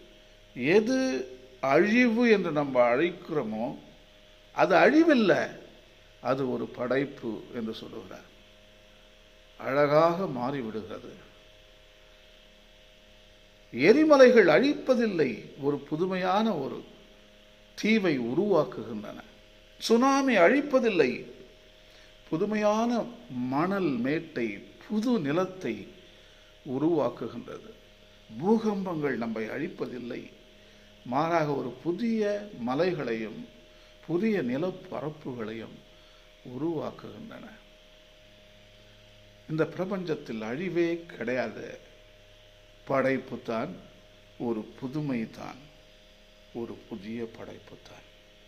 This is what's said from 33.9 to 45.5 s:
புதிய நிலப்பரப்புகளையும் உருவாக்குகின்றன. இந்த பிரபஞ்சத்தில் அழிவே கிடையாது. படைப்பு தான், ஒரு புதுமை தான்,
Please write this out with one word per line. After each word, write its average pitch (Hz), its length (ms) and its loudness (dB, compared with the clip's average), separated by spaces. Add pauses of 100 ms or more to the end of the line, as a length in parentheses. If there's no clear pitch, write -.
புதிய 190 360 0
நிலப்பரப்புகளையும் 127 1400 -6 (680)
உருவாக்குகின்றன. 127 1000 -8 (2000)
இந்த 156 160 0
பிரபஞ்சத்தில் 165 760 -6
அழிவே 165 460 -2 (180)
கிடையாது. 117 600 -6 (1200)
படைப்பு 135 560 -2
தான், 120 300 -6 (680)
ஒரு 113 220 -4 (180)
புதுமை 135 400 -4 (100)
தான், - 300 -14 (960)